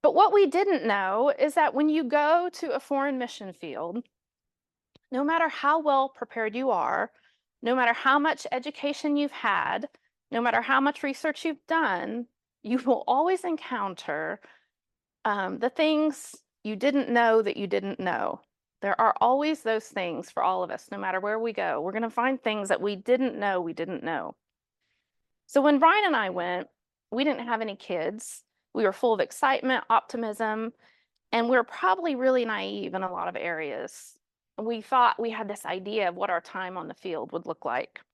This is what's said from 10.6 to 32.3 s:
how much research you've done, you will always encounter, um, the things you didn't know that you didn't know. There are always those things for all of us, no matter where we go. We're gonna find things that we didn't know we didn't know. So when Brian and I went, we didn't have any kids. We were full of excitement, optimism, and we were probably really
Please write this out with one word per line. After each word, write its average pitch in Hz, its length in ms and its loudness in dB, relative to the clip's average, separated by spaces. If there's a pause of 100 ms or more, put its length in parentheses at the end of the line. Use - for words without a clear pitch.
how 269 200 4
much 285 240 0
research 294 400 -4
you've 320 240 -4
done, 240 580 -2 (380)
you 233 140 0
will 247 280 0
always 349 380 2
encounter, 196 960 -6 (840)
um, 196 360 -2
the 240 100 0
things 311 640 0 (280)
you 214 120 -6
didn't 269 340 2
know 226 340 4
that 202 140 -2
you 202 120 -6
didn't 196 320 -2
know. 175 400 -2 (420)
There 196 180 0
are 220 200 4
always 294 420 2
those 220 240 -2
things 175 440 -8
for - 120 -4
all 185 220 0
of 170 80 -10
us, - 180 -12
no 202 80 -10
matter 190 220 -4
where 208 180 -2
we 226 140 -4
go. 165 280 -2
We're 180 120 -6
gonna 226 180 -4
find 247 320 0
things 214 260 -2
that - 120 2
we 202 160 -2
didn't 247 420 0
know 196 220 0
we 165 120 -6
didn't 165 300 -6
know. 135 320 -6 (1120)
So 277 160 2
when 285 160 6
Brian 381 260 6
and 330 120 2
I 202 140 0
went, 180 360 -4 (460)
we 240 100 -2
didn't 254 240 0
have 233 140 -2
any 214 160 -6
kids. 180 680 -6 (320)
We 220 80 0
were 196 100 4
full 226 220 2
of 196 60 -2
excitement, 262 680 0
optimism, 226 840 0 (580)
and 233 180 2
we 262 80 4
were 233 80 4
probably 349 520 0
really 254 280 2